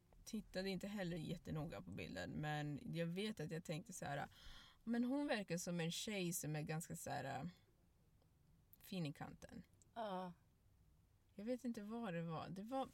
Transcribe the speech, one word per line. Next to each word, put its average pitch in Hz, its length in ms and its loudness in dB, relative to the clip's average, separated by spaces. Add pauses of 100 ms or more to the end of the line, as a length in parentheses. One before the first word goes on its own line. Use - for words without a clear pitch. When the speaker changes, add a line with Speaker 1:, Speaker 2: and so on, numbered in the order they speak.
(240)
Speaker 1:
tittade 196 460 -2
inte 190 180 0
heller 185 280 0
jättenoga 156 680 -2
på - 80 -8
bilden, 90 400 -2
men 147 500 2 (140)
jag 170 120 4
vet 196 340 0
att 156 100 -2
jag 175 140 -2
tänkte 165 280 -2
så - 120 -6
här: 143 240 0 (560)
"Men 233 200 4
hon 285 220 4
verkar 202 320 4
som 175 220 2
en 165 120 4
tjej 190 400 2
som 151 240 2
är 151 60 2
ganska 160 340 0
så - 140 -2
här, 135 140 2
eh, 135 200 0 (1400)
fin 180 260 0
i 143 60 2
kanten." - 500 -10 (320)
Speaker 2:
Ja. 185 380 -2 (1040)
Speaker 1:
Jag 202 100 -6
vet 247 200 0
inte 233 180 -2
vad 214 320 -2
det 170 80 2
var. 165 260 -2
Det 180 140 -4
var, 262 320 0